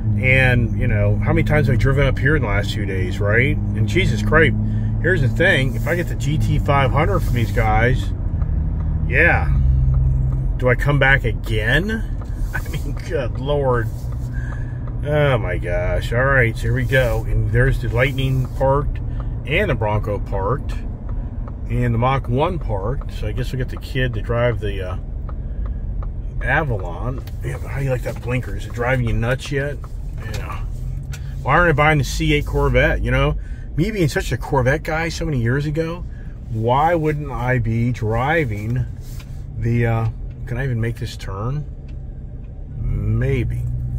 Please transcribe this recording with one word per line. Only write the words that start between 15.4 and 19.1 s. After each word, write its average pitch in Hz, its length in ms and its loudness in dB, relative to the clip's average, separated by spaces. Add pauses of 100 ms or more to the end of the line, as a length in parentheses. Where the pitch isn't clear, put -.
gosh. 90 540 0
All 120 120 2
right, 127 300 4
so - 80 -4
here 117 120 2
we 127 100 0
go. 120 440 2
And 107 220 2
there's 120 320 4
the 117 60 -2
Lightning 131 680 0
parked 139 440 2 (480)